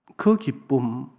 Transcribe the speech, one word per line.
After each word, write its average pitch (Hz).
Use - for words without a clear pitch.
그 214
기쁨, 127